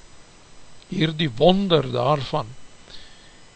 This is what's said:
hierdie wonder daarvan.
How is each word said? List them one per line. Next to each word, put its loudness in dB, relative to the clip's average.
hierdie 0
wonder 4
daarvan. 0